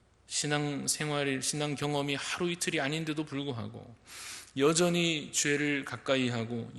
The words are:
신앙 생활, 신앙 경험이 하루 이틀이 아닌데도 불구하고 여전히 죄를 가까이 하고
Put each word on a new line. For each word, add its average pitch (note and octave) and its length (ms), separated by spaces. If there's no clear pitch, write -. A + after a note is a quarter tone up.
신앙 D3 600
생활, C#3+ 540
신앙 D3 340
경험이 C#3+ 400
하루 - 340
이틀이 E3+ 300
아닌데도 D3+ 460
불구하고 A#2 680
여전히 E3 760
죄를 C#3+ 500
가까이 C3 460
하고 A2+ 500